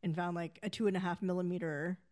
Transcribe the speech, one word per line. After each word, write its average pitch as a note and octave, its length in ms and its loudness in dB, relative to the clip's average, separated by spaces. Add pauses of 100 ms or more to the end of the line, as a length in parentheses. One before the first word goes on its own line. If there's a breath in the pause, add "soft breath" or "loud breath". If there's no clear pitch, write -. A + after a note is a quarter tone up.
and E3+ 140 2
found, F3 200 0
like, E3+ 260 -6
a G3 80 -2
two A3 160 0
and G3 100 4
a F3 40 2
half F3 200 0
millimeter F3+ 760 0 (140)